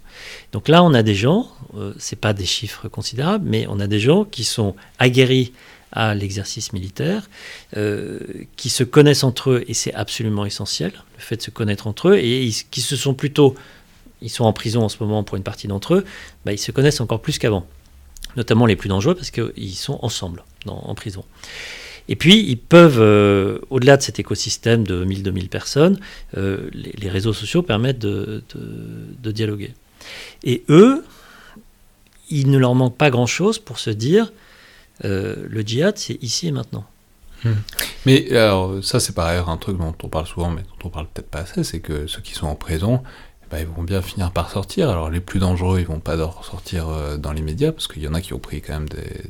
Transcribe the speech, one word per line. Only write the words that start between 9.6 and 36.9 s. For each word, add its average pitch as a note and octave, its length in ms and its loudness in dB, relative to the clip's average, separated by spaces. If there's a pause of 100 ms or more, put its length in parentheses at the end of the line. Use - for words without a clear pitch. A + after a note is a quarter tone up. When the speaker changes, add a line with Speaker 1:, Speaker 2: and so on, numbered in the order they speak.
Speaker 1:
et A#2 60 -8
c'est - 200 -4
absolument G#2 520 -4
essentiel, - 480 -6 (240)
le - 40 -20
fait - 140 -8
de A#2 60 -8
se A2 100 -10
connaître G#2 340 -4
entre E3 260 2
eux, G3+ 60 8
et B2 280 0
ils, A2 100 -2 (160)
qui - 80 -6
se C3 160 -4
sont C3 180 -2
plutôt, C#3 400 4 (680)
ils A2 80 -12
sont - 160 0
en G#2+ 80 6
prison A2+ 300 -2
en G#2 60 0
ce - 140 -8
moment G#2 220 -2
pour - 100 -8
une G2 80 -6
partie - 240 -10
d'entre G2+ 280 -2
eux, G3 100 2 (400)
bah, G2+ 80 -2
ils G2+ 60 -6
se - 120 -6
connaissent C#3 300 2
encore A2+ 200 -4
plus - 180 -4
qu'avant. G2+ 280 0 (720)
Notamment A#2 280 4
les G2+ 120 4
plus - 100 -8
dangereux, G2+ 280 0
parce C#3+ 160 -10
qu'ils G2+ 440 -8
sont - 260 -8
ensemble F#2 440 -8 (200)
dans, - 120 -10
en - 180 -10
prison. G2 300 -12 (840)
Et - 80 -4
puis, G3 240 8 (100)
ils A#2+ 80 0
peuvent, B2+ 420 10
euh, G#2 600 6 (100)
au-delà C3 260 6
de C3+ 60 6
cet - 180 -6
écosystème A2 680 0
de F#2 180 -2
mille, G2 160 -4
deux G2 100 -4
mille F#2 180 -4
personnes, E3 500 2 (360)
euh, G2 380 -4
les, - 240 -12
les G2+ 120 -6
réseaux G2 220 0
sociaux A2 300 -2
permettent A#2+ 380 0
de, G#2 440 -6 (120)
de, A2 640 -14
de A2 100 -6
dialoguer. G#2+ 420 -4 (680)
Et B2 260 -2
eux, A#3 360 8 (1200)
il C#3 200 2
ne C3+ 80 6
leur B2+ 160 6
manque B2+ 240 2
pas D3+ 140 6
grand-chose C#3+ 480 2
pour - 180 -18
se - 140 -4
dire, D#3 420 2 (720)
euh, G2 300 -2 (120)
le G#2+ 140 -4
djihad, B2+ 360 0
c'est - 260 -10
ici B2+ 240 -6
et D#3 40 -2
maintenant. B2 340 -8 (580)